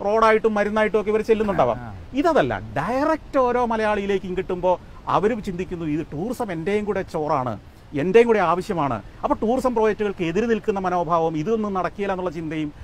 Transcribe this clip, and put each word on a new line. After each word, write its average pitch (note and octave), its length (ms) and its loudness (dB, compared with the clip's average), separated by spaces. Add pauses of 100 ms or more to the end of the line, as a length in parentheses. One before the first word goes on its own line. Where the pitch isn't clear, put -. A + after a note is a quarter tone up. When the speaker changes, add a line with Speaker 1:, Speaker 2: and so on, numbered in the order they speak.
Speaker 1:
റോഡായിട്ടും A3 520 4
മരുന്നായിട്ടും G#3 420 2
ഒക്കെ G3+ 140 -2
ഇവർ G#3+ 160 2
ചെല്ലുന്നുണ്ടാവാം. F#3 560 2
Speaker 2:
ആ, - 20 -12
ആ. G#2+ 320 -12
Speaker 1:
ഇതല്ല, A#3+ 340 4 (260)
ഡയറക്റ്റ് C#4 680 0
ഓരോ A#3+ 160 2 (100)
മലയാളിയിലേക്കും G3+ 680 0
കിട്ടുമ്പോൾ F3+ 360 0 (400)
അവരും G#3+ 320 2
ചിന്തിക്കുന്നു F3 460 -6
ഇത് D#3 180 0
ടൂറിസം G#3 440 -4
എൻ്റെയും G3 340 -2
കൂടെ G3 120 0 (120)
ചോറാണ്, D3 400 0 (500)
എൻ്റെയും A3 260 6
കൂടെ G#3+ 200 2
ആവശ്യമാണ്. E3 480 0 (260)
അപ്പോൾ - 200 0
ടൂറിസം B3 340 0
പ്രോജക്റ്റുകൾക്ക് G#3 540 0
എതിര് G#3+ 200 0
നിൽക്കുന്ന G#3 360 0
മനോഭാവം E3 540 2
ഇതൊന്നും G#3 380 -2
നടക്കില്ല F#3+ 360 -4
എന്നുള്ള F3+ 220 -4
ചിന്തയും D#3 320 -4 (140)